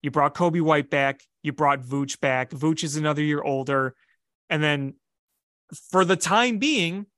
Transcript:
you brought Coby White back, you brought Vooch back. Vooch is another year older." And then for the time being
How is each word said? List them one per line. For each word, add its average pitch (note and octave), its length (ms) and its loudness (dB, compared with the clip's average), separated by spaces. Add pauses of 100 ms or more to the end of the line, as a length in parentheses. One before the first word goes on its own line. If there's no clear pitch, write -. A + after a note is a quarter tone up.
you C#3+ 80 -4
brought D3 240 2
Coby E3+ 260 0
White D3+ 300 2
back, C#3 320 0 (200)
you D3 100 -4
brought C#3 280 2
Vooch C3+ 400 -6
back. B2+ 300 0
Vooch D#3 340 -2
is D3 120 -6
another D3+ 260 -2
year D3 200 -2
older." C3+ 520 -2 (560)
And D#3 120 0
then C#3+ 320 -2 (960)
for F#3 140 4
the F3 120 2
time A3 420 2
being G3+ 480 -2 (120)